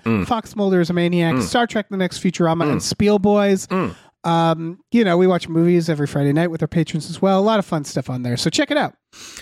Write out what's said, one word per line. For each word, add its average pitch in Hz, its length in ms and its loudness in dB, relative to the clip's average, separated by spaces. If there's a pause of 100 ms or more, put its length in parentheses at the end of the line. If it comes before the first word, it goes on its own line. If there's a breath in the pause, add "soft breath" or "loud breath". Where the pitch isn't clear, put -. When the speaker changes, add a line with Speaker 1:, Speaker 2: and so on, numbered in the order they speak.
Speaker 1:
Mm. 220 240 0
Speaker 2:
Fox 226 260 -4
Mulder 190 280 2
is 170 80 0
a 180 40 -2
Maniac, 175 420 0
Speaker 1:
Mm. 123 80 0
Speaker 2:
Star 240 220 0
Trek 220 240 -4
The 202 60 -8
Next 185 260 -4
Futurama, 170 440 0
Speaker 1:
Mm. 147 80 0
Speaker 2:
and - 100 -2
Spiel 208 360 2
Boys. 202 480 2
Speaker 1:
Mm. 185 280 -4 (300 loud breath)
Speaker 2:
Um, 165 540 0 (120)
you 233 140 4
know, 170 120 2
we 185 100 4
watch 180 200 0
movies 170 420 2
every 147 180 0
Friday 143 260 0
night 170 180 0
with 160 100 -8
our 151 60 0
patrons 156 420 -4
as 160 120 -12
well. 190 180 4
A - 20 2
lot 214 160 2
of 196 80 -2
fun 151 200 -4
stuff - 240 -6
on 127 140 -6
there. 123 120 -2
So 160 140 -2
check 285 200 0
it 294 80 -2
out. 220 180 -2 (460 loud breath)